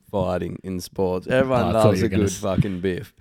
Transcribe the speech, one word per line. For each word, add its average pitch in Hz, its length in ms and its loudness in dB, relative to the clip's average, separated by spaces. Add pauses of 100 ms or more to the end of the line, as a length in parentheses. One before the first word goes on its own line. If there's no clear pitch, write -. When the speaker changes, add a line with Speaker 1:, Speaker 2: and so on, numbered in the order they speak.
Speaker 1:
fighting 90 540 -2
in 92 160 -6
sports. 90 480 -4
Everyone 127 360 2
Speaker 2:
Oh, 87 60 0
I - 40 0
thought 110 140 4
Speaker 1:
loves 98 120 4
Speaker 2:
you - 60 2
Speaker 1:
a - 0 -
Speaker 2:
were - 40 0
gonna 101 140 2
Speaker 1:
good 98 80 0
Speaker 2:
s- - 80 -8
Speaker 1:
fucking 95 420 0
biff. 92 400 -4